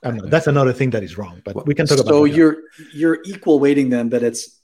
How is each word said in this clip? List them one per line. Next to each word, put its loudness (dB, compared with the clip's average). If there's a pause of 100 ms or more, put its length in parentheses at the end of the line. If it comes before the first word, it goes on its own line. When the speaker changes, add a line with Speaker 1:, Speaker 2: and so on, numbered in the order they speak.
Speaker 1:
I'm -6
not. -8
That's 2
another 2
thing -2
that -4
is -16
wrong, -14
but -12
Speaker 2:
Well, -10
Speaker 1:
we 0
can -2
talk 2
about 0
Speaker 3:
So 6
Speaker 1:
that. 0
Speaker 3:
you're, 4 (360)
you're -2
equal 0
weighting 2
them, -2
but -2
it's, -8